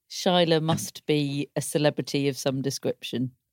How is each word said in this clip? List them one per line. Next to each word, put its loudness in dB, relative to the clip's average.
Shyla 4
must -4
be 0
a -2
celebrity 0
of -2
some -2
description. -4